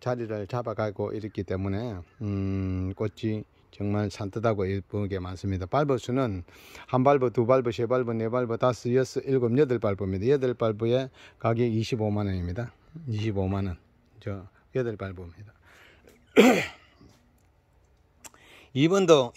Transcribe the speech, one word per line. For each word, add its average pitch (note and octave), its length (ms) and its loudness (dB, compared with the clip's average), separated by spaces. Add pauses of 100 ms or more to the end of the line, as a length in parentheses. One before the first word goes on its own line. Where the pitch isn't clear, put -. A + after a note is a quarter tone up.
자리를 A2 480 -6
잡아가고 G#2+ 640 -4
있기 G#2+ 300 -6
때문에, G2 520 -4 (240)
음, F#2+ 720 -2
꽃이 G#2+ 500 -4 (260)
정말 G#2 400 -2
산뜻하고 G2+ 600 -2
예쁘게 G2 480 -4
많습니다. F2+ 460 -4
발버수는 B2 800 0 (440)
한 B2+ 160 2
발버, C3+ 260 6
두 A2+ 160 0
발버, B2 240 4
세 A#2 160 -2
발버, A#2+ 260 0
네 A2+ 160 -2
발버, A#2 300 -2
다섯, A#2+ 360 0
여섯, C3 300 2
일곱, B2 320 2
여덟 B2+ 220 4
발버입니다. G2 500 -2
여덟 C3 240 2
발버에 A#2 560 0 (300)
가격 A#2 260 0
이십오만 G#2+ 640 0
원입니다. F#2+ 440 -4 (360)
이십오만 G2+ 600 -2
원. F2+ 120 -8 (420)
저 G2 260 -10 (280)
여덟 A#2 240 -4
발버입니다. F#2+ 560 -12 (800)
<clears throat> G#3+ 440 6 (2000)
이 C#3+ 140 4
번도, E3 480 6